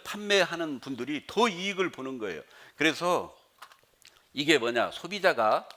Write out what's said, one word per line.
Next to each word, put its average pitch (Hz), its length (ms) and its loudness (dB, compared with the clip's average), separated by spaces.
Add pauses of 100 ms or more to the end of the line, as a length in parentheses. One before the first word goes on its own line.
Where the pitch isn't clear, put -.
판매하는 170 800 0
분들이 135 460 -6
더 233 200 2
이익을 185 440 -2
보는 131 260 -10
거예요. 92 240 -6 (340)
그래서 160 640 0 (960)
이게 147 240 4
뭐냐? 117 340 2
소비자가, 170 840 2